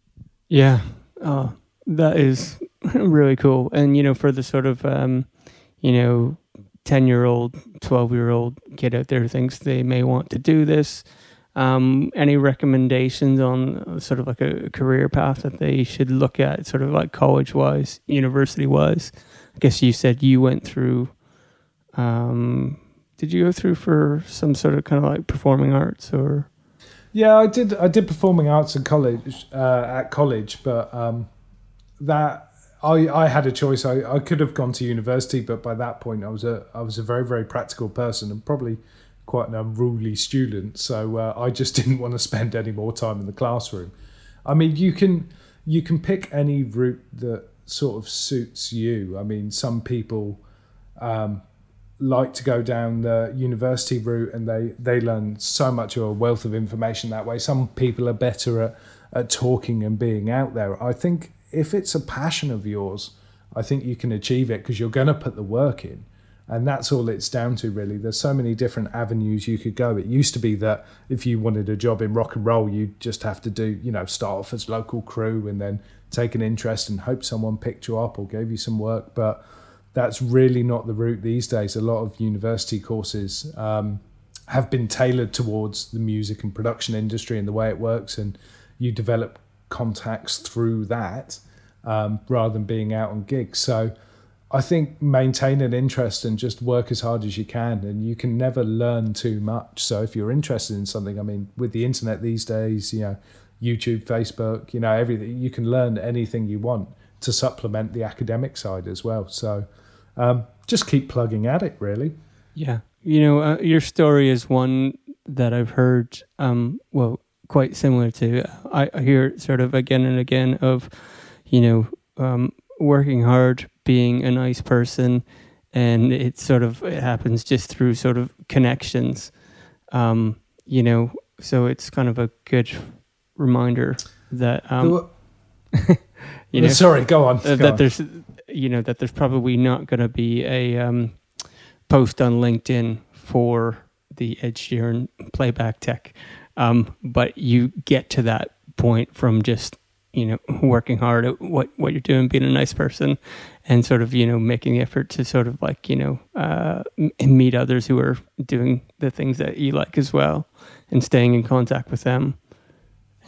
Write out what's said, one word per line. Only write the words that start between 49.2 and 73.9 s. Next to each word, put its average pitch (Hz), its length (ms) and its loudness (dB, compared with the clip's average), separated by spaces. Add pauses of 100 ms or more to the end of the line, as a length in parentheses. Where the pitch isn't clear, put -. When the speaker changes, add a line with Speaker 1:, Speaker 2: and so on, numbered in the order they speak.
Speaker 2:
mean, 104 300 -6
some 117 280 -4
people, 110 600 -6 (600)
um, 110 420 -6 (580)
like 131 340 0
to - 100 -12
go 120 160 0
down 117 420 -2
the 117 320 0
university 127 640 -2
route 117 360 -4
and 113 140 -6
they, 113 300 -4
they 123 220 0
learn 107 380 -2
so - 320 -2
much 117 260 -4
of 120 60 -2
a 107 100 -2
wealth 113 320 0
of 110 100 -4
information 113 560 -4
that 110 140 -8
way. 117 140 -6
Some 131 300 -2
people 123 400 -2
are 120 40 0
better 117 480 -2
at, 113 180 -4 (340)
at 120 180 -4
talking 120 540 0
and 107 140 -2
being 110 300 -2
out 127 260 -2
there. 101 280 -4
I 123 100 -2
think 170 380 -4 (220)
if 156 200 -2
it's 190 220 -2
a 160 60 -2
passion 143 500 -6
of 104 160 -6
yours, 104 460 -8 (420)
I 113 80 -6
think 135 220 -4
you 123 100 -6
can 120 160 -6
achieve 120 400 -2
it 107 140 -6
'cause 110 160 -6
you're 113 100 -2
gonna 131 240 2
put 131 220 -8
the 107 60 -10
work 117 420 -2
in. - 200 -16 (440)
And 117 180 -4
that's 139 240 -2
all 120 180 0
it's 110 220 -6
down 120 260 -2
to, 110 140 -6
really. 101 260 -6
There's 107 240 -6
so 143 140 0
many 120 220 0
different 117 360 -4
avenues 107 560 -4
you 113 80 -2
could 107 200 -8
go. 120 200 0
It 95 100 -4
used 131 280 0
to 123 60 -6
be 110 160 0
that 107 280 -2 (240)
if 127 160 -4
you 117 140 0
wanted 107 300 -2
a 107 80 -2
job 110 260 -2
in 107 100 -2
rock 110 240 -2
and 107 80 -4
roll, 113 240 2
you'd 101 320 -4
just 113 220 -8
have 104 200 -6
to 113 80 -6
do, 110 140 -4 (180)
you 123 100 -6